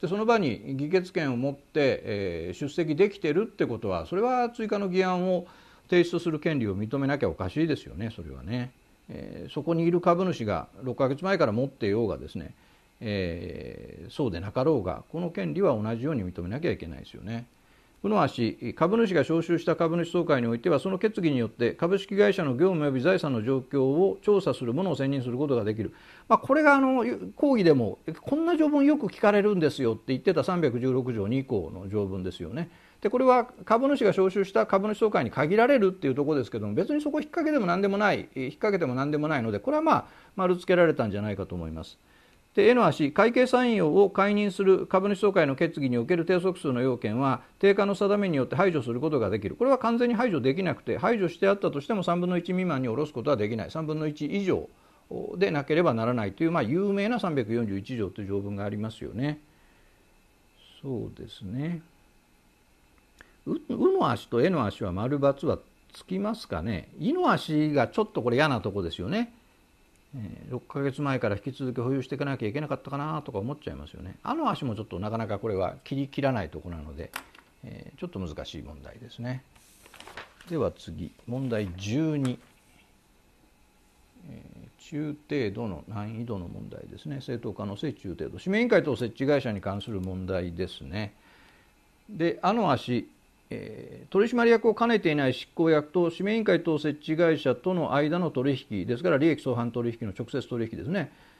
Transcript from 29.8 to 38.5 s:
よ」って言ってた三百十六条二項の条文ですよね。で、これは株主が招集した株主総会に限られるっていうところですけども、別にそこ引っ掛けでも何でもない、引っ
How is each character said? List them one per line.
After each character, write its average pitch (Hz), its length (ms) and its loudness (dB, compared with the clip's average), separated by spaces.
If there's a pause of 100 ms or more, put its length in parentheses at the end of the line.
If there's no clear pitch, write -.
よ」 113 120 2
っ - 20 -12
て - 100 -16
言 131 120 0
っ - 20 -20
て 190 120 2
た 135 120 2
三 180 160 0
百 123 180 2
十 127 140 0
六 127 200 -2
条 101 140 -2
二 135 160 0
項 92 300 -4
の 95 160 -10
条 104 160 0
文 95 180 -4
で 90 80 -4
す - 100 -10
よ 82 80 -8
ね。 139 200 -8 (320)
で、 - 80 0
こ 254 80 0
れ 262 80 4
は 247 240 6 (160)
株 240 240 4
主 277 160 2
が 185 60 6
招 190 180 4
集 190 160 0
し - 80 -16
た 220 120 4
株 196 280 2
主 - 40 -8
総 214 140 2
会 175 140 0
に 104 60 -4
限 151 260 0
ら 233 100 6
れ 285 100 6
る 196 100 4
っ 180 40 2
て 151 160 -4
い 127 40 2
う 117 40 2
と 143 80 0
こ 147 80 0
ろ 147 60 2
で 123 80 0
す - 60 -16
け 117 80 -4
ど 104 80 -4
も、 104 60 -2
別 220 220 0
に 294 60 0
そ 302 100 -2
こ 302 80 0
引 302 80 -6
っ - 20 -18
掛 320 160 -2
け 311 60 2
で 294 80 4
も 202 60 0
何 175 160 2
で 202 80 2
も 196 80 0
な 202 160 2
い、 104 220 -4
引 131 120 -4
っ - 40 -4